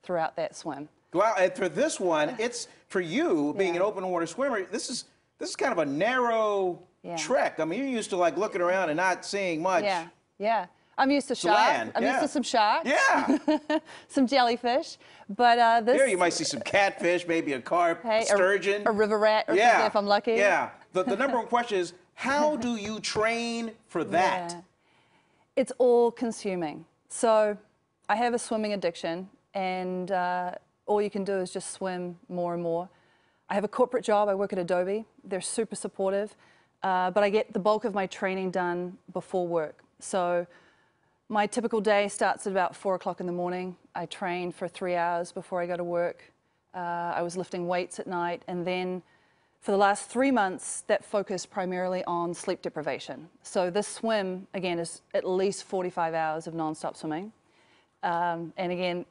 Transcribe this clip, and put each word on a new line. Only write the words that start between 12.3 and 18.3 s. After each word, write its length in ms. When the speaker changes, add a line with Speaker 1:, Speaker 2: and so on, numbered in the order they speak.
Speaker 1:
sharks. 460
Speaker 2:
Yeah. 920
Speaker 1:
<laughs> 160
Some 180
jellyfish. 720
But, 300
uh, 240
this 140
Speaker 2:
Here 100
you 100
might 160
see 120
some 180
catfish, 640
maybe 260
a 80
carp, 420
Speaker 1:
Hey, 200
a, 20
Speaker 2:
sturgeon. 640